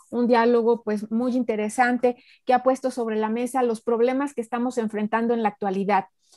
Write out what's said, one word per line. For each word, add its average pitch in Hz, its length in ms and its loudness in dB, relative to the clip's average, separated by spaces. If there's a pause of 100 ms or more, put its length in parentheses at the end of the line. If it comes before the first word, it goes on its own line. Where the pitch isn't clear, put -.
(100)
un 233 180 0
diálogo, 233 540 4
pues, 214 280 -4
muy 240 240 0
interesante 240 880 0 (220)
que 254 80 0
ha 247 100 2
puesto 262 280 0
sobre 226 260 -4
la 214 140 -2
mesa 247 320 -2
los 226 180 0
problemas 254 540 0
que 233 80 -6
estamos 240 340 -4
enfrentando 226 560 -2
en 233 100 0
la 208 60 0
actualidad. 196 560 0 (320)